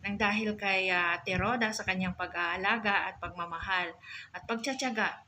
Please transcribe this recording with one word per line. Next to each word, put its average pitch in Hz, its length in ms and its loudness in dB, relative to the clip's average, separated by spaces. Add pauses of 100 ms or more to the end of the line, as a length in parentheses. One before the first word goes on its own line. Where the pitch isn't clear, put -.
nang 202 160 -2
dahil 214 320 2
kay, 190 400 2
ah, 175 240 4
Ate 185 240 -4
Roda 220 320 2
sa 208 160 -4
kanyang 185 240 0
pag-aalaga 185 960 0
at 190 80 -8
pagmamahal 175 800 -2 (400)
at - 80 -10
pagtsatsaga 226 840 -2